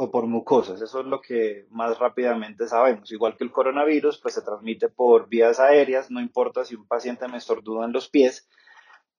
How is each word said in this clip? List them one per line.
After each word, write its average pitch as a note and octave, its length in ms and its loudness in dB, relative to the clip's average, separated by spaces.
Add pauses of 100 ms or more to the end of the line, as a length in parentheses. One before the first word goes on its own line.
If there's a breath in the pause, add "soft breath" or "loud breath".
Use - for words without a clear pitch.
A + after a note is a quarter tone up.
o C3 100 -4
por A#2 160 -2
mucosas, A2+ 560 0
eso A2+ 180 -10
es C3 60 -10
lo C3 140 -6
que G#2+ 500 -6
más A2+ 300 -6
rápidamente A#2 640 -4
sabemos. A#2 460 0
Igual A2 240 -4
que - 80 -6
el A#2+ 80 -10
coronavirus, D3 680 0
pues A#2+ 140 -8
se G#2+ 80 -8
transmite A2 460 -6
por A#2 400 4
vías A#2 320 4
aéreas, C3+ 500 4
no B2 100 -8
importa B2 440 -4
si B2 100 -14
un G#2 140 -20
paciente B2 400 -6
me B2 80 -12
estornuda A2 480 -6
en A#2+ 80 -6
los C3 160 -4
pies, C3 400 2 (720 soft breath)